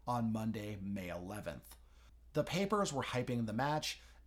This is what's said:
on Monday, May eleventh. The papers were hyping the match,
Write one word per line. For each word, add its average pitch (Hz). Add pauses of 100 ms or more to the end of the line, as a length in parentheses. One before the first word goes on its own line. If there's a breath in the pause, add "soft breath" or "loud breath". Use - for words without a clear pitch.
on 117
Monday, 110
May 98
eleventh. 87 (580 soft breath)
The 147
papers 196
were 131
hyping 123
the 107
match, 143 (260 loud breath)